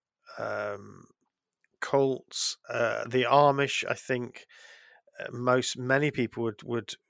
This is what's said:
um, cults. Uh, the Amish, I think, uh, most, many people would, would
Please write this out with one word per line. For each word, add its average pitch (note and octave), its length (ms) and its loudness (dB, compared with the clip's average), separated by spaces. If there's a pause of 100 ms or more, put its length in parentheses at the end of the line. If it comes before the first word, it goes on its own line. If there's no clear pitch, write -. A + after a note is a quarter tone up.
(400)
um, G#2 640 -8 (800)
cults. - 760 0 (120)
Uh, A#2 380 0
the B2+ 160 2
Amish, C#3 640 4
I - 60 -2
think, - 500 -6 (720)
uh, - 120 -10
most, B2 460 0
many C3+ 340 2
people A#2 320 -2
would, A2+ 200 -6
would A#2+ 300 -6 (160)